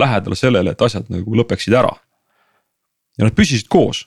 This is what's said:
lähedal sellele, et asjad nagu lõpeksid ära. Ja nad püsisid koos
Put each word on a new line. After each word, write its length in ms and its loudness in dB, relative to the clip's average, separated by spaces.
lähedal 320 -2
sellele, 400 0
et 80 0
asjad 240 -2
nagu 320 -4
lõpeksid 400 0
ära. 140 2
Ja 140 -2
nad 80 -20
püsisid 340 0
koos 360 0